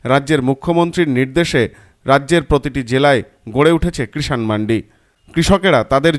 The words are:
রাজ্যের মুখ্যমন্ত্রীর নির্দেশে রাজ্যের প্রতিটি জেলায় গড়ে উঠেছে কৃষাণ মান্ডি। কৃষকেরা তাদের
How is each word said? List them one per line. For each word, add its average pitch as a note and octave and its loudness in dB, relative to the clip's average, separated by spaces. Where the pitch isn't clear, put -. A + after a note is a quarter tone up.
রাজ্যের C#3 0
মুখ্যমন্ত্রীর E3+ -2
নির্দেশে C3 0
রাজ্যের C#3 2
প্রতিটি C#3 -2
জেলায় C3 2
গড়ে C#3+ 2
উঠেছে E3+ -2
কৃষাণ C#3+ -6
মান্ডি। G#2+ -2
কৃষকেরা E3+ 2
তাদের C#3 0